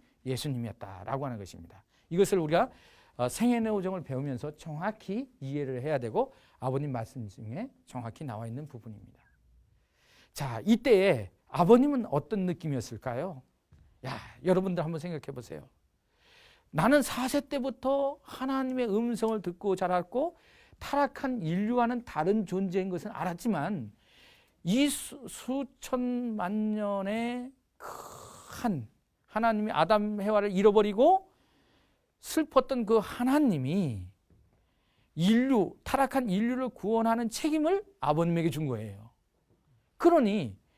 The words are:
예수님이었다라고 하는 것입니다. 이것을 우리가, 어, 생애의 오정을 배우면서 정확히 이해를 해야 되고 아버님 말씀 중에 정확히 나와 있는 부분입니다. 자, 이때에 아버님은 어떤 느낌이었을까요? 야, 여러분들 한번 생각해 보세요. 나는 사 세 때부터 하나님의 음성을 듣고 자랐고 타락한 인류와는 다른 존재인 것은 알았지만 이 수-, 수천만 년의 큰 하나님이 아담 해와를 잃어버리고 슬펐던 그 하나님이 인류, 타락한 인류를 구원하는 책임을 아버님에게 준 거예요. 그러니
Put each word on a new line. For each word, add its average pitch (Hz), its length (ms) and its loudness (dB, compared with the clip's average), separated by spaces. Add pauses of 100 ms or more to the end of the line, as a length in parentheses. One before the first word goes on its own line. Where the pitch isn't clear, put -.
(240)
예수님이었다라고 117 1000 -6
하는 123 120 -8
것입니다. 87 440 -16 (280)
이것을 190 280 4
우리가, 165 320 2 (460)
어, 123 120 0
생애의 233 400 2
오정을 185 340 -2
배우면서 139 540 -6
정확히 196 720 -8 (120)
이해를 135 420 -6
해야 147 160 -2
되고 131 340 -4 (260)
아버님 139 340 -2
말씀 117 360 -8
중에 131 420 -12 (160)
정확히 120 380 -12
나와 117 220 -8
있는 131 220 -10
부분입니다. 107 520 -18 (1120)
자, 117 320 -6
이때에 190 640 4 (180)
아버님은 240 580 4
어떤 185 400 -2
느낌이었을까요? 135 960 -6 (640)
야, 131 100 -8 (280)
여러분들 180 400 2
한번 160 160 -4
생각해 151 340 -8
보세요. 110 340 -14 (1000)
나는 240 320 6
사 247 260 -4
세 285 120 0
때부터 277 840 -2
하나님의 262 640 -4
음성을 220 540 0
듣고 185 340 -2
자랐고 190 600 0 (420)
타락한 269 640 -2
인류와는 233 640 0
다른 185 420 0
존재인 190 420 -2
것은 180 220 -6
알았지만 175 800 -2 (720)
이 254 260 2
수-, - 400 -8
수천만 240 1500 -4
년의 220 800 -4 (240)
큰 - 1120 -8 (380)
하나님이 214 460 0
아담 208 480 2
해와를 208 320 2
잃어버리고 214 800 6 (880)
슬펐던 262 680 0
그 226 120 4
하나님이 180 1080 0 (1080)
인류, 226 680 2
타락한 269 460 0
인류를 240 420 0
구원하는 226 600 0
책임을 320 540 0 (160)
아버님에게 165 500 2
준 147 160 -4
거예요. 110 440 -8 (840)
그러니 214 600 4 (220)